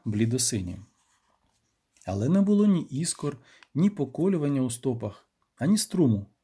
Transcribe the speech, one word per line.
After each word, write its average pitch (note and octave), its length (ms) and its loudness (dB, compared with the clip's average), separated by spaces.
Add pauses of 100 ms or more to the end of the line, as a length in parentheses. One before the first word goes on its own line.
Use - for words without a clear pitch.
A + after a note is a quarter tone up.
блідосинім. A2 800 -2 (1200)
Але G2 240 -2
не F#3+ 120 4
було G3+ 240 4
ні F#3+ 160 4
іскор, C#3+ 560 -6 (380)
ні F3 140 2
поколювання D3 720 -2
у B2+ 80 -2
стопах, A#2 580 -6 (300)
ані F#3 200 2
струму, B2+ 480 2 (180)